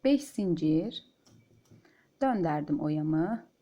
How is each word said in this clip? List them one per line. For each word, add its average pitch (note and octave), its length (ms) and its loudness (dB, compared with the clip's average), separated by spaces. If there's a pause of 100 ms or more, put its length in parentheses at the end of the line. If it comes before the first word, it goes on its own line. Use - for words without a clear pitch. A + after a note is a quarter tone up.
Beş C#4 200 4
zincir. F3 800 -2 (1160)
Dönderdim D#3 580 0
oyamı. D#3 640 -2 (160)